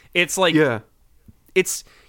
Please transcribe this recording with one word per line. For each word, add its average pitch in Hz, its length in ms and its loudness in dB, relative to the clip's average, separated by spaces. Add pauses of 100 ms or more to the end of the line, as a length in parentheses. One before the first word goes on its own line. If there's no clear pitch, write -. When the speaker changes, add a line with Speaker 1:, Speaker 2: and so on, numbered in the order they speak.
(160)
Speaker 1:
It's 175 220 -2
like, 175 180 2
Speaker 2:
Yeah. 135 240 2 (760)
Speaker 1:
it's, - 300 -4 (240)